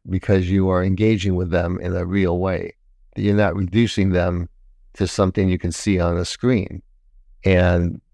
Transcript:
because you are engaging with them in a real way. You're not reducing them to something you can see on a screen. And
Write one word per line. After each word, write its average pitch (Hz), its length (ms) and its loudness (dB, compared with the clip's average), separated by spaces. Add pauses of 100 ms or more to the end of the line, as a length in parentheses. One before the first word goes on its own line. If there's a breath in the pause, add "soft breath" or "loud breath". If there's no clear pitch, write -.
because 92 400 0
you 95 200 2
are 90 140 0
engaging 98 520 0
with 90 140 -2
them 87 300 -2
in 90 160 -4
a 90 100 -4
real 90 320 0
way. 90 360 -4 (420)
You're 101 200 0
not 101 200 2
reducing 98 560 0
them 87 380 0 (440)
to 95 140 -2
something 95 420 0
you 90 80 0
can 87 140 -4
see 95 280 0
on 87 180 0
a 87 80 -2
screen. 117 580 -4 (600)
And 87 580 2 (120)